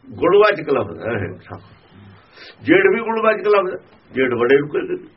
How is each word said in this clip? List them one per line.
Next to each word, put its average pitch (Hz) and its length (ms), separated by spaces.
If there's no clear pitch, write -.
ਗੁਣਵਾਚਕ 165 680
ਲਫ਼ਜ਼ 104 320
ਹੈ 117 60
ਇਹ 90 80
ਠਾਕਰ। - 240
ਜੇਠ 190 240
ਵੀ 233 140
ਗੁਣਵਾਚਕ 220 480
ਲਫ਼ਜ਼ 185 180
ਹੈ, 185 60
ਜੇਠ 127 240
ਵੱਡੇ 123 200
ਨੂੰ 147 100
ਕਹਿੰਦੇ - 320
ਨੇ। - 160